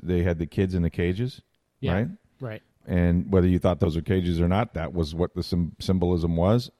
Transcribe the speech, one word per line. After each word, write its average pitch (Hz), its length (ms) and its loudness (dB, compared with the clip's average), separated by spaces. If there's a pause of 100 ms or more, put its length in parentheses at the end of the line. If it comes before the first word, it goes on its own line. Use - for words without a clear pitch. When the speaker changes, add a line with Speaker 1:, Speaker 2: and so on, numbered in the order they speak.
Speaker 1:
they 87 200 0
had 87 160 0
the 82 80 -4
kids 95 280 -2
in 87 80 2
the 82 80 2
cages," 92 520 -4 (380)
Speaker 2:
Yeah, 87 120 -2
Speaker 1:
right? 180 160 0 (320)
Speaker 2:
right. 110 220 -12 (240)
Speaker 1:
And 87 440 2
whether 92 160 6
you 90 120 4
thought 87 220 0
those 82 140 2
were 85 80 -2
cages 87 380 0
or 85 80 2
not, 104 260 0
that 80 200 -8
was 80 200 -2
what 85 200 -2
the 87 80 -4
sym-, 87 360 -2
symbolism 87 580 0
was. 107 440 2